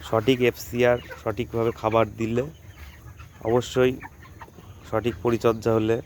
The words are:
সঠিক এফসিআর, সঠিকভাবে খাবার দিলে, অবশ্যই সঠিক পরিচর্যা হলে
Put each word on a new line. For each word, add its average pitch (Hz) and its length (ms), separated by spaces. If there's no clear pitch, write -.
সঠিক 113 300
এফসিআর, 120 480
সঠিকভাবে 117 480
খাবার 110 240
দিলে, 117 240
অবশ্যই 123 440
সঠিক 110 240
পরিচর্যা 117 520
হলে 110 300